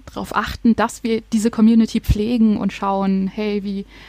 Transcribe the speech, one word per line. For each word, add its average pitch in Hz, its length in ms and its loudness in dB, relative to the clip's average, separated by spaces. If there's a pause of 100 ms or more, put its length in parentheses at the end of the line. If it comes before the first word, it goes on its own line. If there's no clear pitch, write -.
darauf - 280 -10
achten, 226 400 0
dass - 280 -2
wir 226 180 -2 (120)
diese 226 180 0
Community 226 500 4
pflegen 220 560 2
und 202 160 -4
schauen, 196 560 -2
hey, 208 340 -4
wie, 196 220 -6 (240)